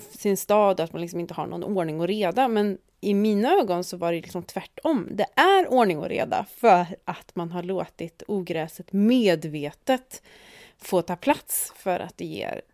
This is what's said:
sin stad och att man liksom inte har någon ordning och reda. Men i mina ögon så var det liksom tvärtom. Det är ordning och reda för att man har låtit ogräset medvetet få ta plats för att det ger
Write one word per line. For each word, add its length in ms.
sin 200
stad 420
och 40
att 100
man 80
liksom 180
inte 140
har 140
någon 160
ordning 380
och 60
reda. 400
Men 300
i 120
mina 400
ögon 300
så 140
var 140
det 100
liksom 220
tvärtom. 680
Det 140
är 320
ordning 320
och 100
reda 360
för 280
att 300
man 160
har 120
låtit 640
ogräset 680
medvetet 1300
få 240
ta 140
plats 600
för 240
att 180
det 80
ger 360